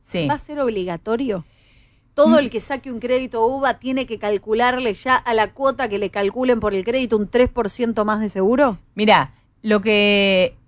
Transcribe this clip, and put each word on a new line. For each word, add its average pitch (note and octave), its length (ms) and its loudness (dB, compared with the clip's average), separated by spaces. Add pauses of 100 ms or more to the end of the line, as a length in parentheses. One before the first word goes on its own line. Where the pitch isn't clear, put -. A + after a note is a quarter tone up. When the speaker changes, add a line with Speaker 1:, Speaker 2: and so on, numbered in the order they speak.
Speaker 1:
Sí. E3 260 -4
Speaker 2:
¿va D4 80 0
a C#4+ 40 -4
ser D4+ 200 -10
obligatorio? G#3+ 880 -4 (680)
¿Todo - 220 6
Speaker 1:
Mm. D4+ 40 6
Speaker 2:
el C4+ 120 2
que A3+ 100 -6
saque C4+ 300 -8
un A#3 80 -10
crédito B3 480 -2
uva C4+ 320 -2
tiene C4 260 -4
que A3 140 -8
calcularle A3 760 -2
ya B3+ 220 0
a A#3+ 180 -2
la G#3+ 140 2
cuota C4 420 -2
que G3+ 80 -4
le G3 140 -4
calculen A3+ 480 0
por G#3 160 -2
el F#3+ 100 -4
crédito A#3+ 320 0
un G#3 100 -4
tres A#3+ 220 2
por A3 220 -4
ciento A3+ 340 -2
más G#3 140 -2
de G#3+ 100 -4
seguro? G#3+ 480 2 (160)
Speaker 1:
Mirá, G3 380 4 (320)
lo G#3 180 2
que, G3+ 760 2 (120)